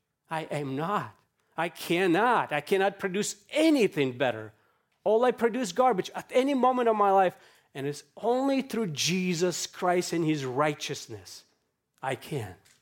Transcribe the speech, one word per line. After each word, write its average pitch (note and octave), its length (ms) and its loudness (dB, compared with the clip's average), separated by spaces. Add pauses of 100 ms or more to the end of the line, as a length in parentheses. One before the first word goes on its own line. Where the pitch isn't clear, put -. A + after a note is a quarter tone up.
(300)
I D#3+ 160 -6
am C#3+ 300 -6
not. D#3 400 -4 (400)
I E3+ 140 -4
cannot. F3+ 840 0
I D3 80 0
cannot G3 400 0
produce G3 360 -4 (160)
anything G#3+ 680 2
better. A2 360 -2 (500)
All A3 200 2
I B3+ 80 4
produce A3+ 400 -2
garbage A3 440 2
at - 180 -12
any C4 220 2
moment B3 340 2
of A3 60 4
my G3+ 160 4
life, F#3+ 240 6 (400)
and C#3 100 -6
it's C#3+ 180 -6 (140)
only B3+ 460 0
through A3+ 240 -4
Jesus E3+ 800 0
Christ F3+ 460 -2
and E3+ 120 0
his D3+ 180 0
righteousness B2+ 1000 -4 (580)
I C3+ 140 -4
can. A2 400 -10 (260)